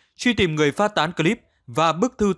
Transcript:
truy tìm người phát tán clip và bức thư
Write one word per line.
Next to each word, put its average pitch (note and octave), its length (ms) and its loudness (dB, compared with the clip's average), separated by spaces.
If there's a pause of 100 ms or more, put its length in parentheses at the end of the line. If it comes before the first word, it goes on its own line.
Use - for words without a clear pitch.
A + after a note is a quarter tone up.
(160)
truy A#3+ 180 0
tìm F3+ 220 0
người D3+ 160 2
phát G#3 240 -2
tán D#3+ 160 0
clip F3 300 -2 (260)
và D#3 260 0
bức A3 240 -2
thư G3+ 200 0